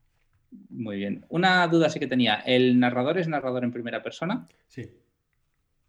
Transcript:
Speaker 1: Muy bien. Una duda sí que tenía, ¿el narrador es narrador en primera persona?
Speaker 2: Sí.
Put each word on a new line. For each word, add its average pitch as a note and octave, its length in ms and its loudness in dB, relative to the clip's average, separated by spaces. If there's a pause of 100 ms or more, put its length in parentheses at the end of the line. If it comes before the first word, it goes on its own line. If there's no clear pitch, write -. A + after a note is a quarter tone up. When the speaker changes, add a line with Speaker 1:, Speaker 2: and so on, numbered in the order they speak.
(680)
Speaker 1:
Muy A2+ 260 -10
bien. G2+ 320 -6
Una F3+ 400 2
duda E3 220 4
sí D#3 100 -6
que C#3 80 -4
tenía, B2 280 2
¿el B2+ 440 4
narrador B2 380 0
es E3+ 100 0
narrador C3 380 -4
en A2+ 80 -4
primera A2+ 280 -6
persona? E3+ 460 -6 (220)
Speaker 2:
Sí. - 200 -14 (1000)